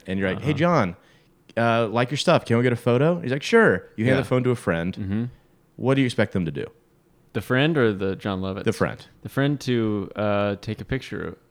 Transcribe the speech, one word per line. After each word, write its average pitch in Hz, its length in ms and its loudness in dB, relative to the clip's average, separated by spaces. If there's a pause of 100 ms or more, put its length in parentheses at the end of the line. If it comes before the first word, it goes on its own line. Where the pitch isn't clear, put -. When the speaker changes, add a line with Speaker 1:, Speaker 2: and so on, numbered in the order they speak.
Speaker 1:
and 95 120 -4
you're 95 100 0
like, 90 120 -4
"Hey, 139 100 -2
Speaker 2:
Uh-huh. 143 60 0
Speaker 1:
John, 147 380 2 (640)
uh, 117 300 2
like 120 240 0
your 143 60 -6
stuff. 156 280 2
Can 117 120 2
we 123 60 2
get 123 80 2
a 117 60 -2
photo?" 143 420 2
He's 123 120 -4
like, 143 120 -4
"Sure." 196 440 4 (100)
You 110 80 0
hand 131 100 4
Speaker 2:
Yeah. 135 60 0
Speaker 1:
the - 60 -4
phone 127 180 2
to 123 60 2
a 120 40 2
friend. 87 400 -2
Speaker 2:
Mm-hmm. 104 280 -4 (520)
Speaker 1:
What 131 200 0
do 135 60 2
you 131 40 4
expect 113 280 0
them 92 120 0
to 80 60 -4
do? - 140 -6 (680)
Speaker 2:
The 107 80 -4
friend 147 360 2
or 113 160 4
the 95 220 -2
Jon 95 260 -4
Lovitz? 95 220 -6
Speaker 1:
The 104 100 0
friend. - 320 -4 (160)
Speaker 2:
The - 80 -12
friend 139 320 0
to, 110 540 -2
uh, 101 460 0
take 107 200 -8
a 101 40 -10
picture. 92 520 -8 (140)